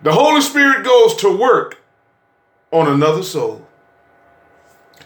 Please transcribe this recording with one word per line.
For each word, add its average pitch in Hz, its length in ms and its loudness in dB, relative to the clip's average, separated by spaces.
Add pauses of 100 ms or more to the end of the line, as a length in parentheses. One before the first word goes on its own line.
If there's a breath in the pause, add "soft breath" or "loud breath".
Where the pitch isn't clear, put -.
The 156 100 0
Holy 294 280 2
Spirit 277 420 0
goes 240 320 4
to 196 200 0
work - 460 -2 (880)
on 160 160 0
another 156 360 -2
soul, 117 440 -10 (1400)